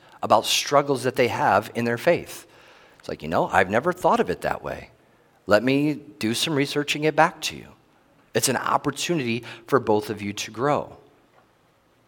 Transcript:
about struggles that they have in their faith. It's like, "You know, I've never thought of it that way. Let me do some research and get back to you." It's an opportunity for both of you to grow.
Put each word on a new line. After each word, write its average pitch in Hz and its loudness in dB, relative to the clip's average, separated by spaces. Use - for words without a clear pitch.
about 110 4
struggles 139 2
that 123 -2
they 123 4
have 107 2
in 117 -2
their 117 -2
faith. - -2
It's - -18
like, 80 -8
"You 78 -8
know, 123 0
I've 95 4
never 135 0
thought 190 2
of 226 -2
it 80 -6
that - -4
way. 65 -10
Let 107 4
me 143 2
do - -6
some 170 -2
research 143 -2
and 151 -6
get 151 0
back 160 4
to - -8
you." 60 -16
It's 120 0
an 123 2
opportunity 123 -2
for 135 2
both 107 0
of 101 -8
you 101 -6
to - -10
grow. 123 -4